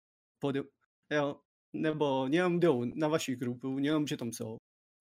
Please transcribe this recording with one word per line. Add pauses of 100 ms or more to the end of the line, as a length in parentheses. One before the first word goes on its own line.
(440)
podu-, (420)
jo, (340)
nebo
jenom
jdou
na
vaši
grupu,
jenom
že
tam
jsou, (440)